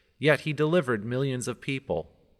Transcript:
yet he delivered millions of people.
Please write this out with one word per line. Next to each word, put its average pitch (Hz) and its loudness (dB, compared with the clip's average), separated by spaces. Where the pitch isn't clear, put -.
yet 139 4
he 156 -4
delivered 139 2
millions 127 -2
of 120 -6
people. 95 -4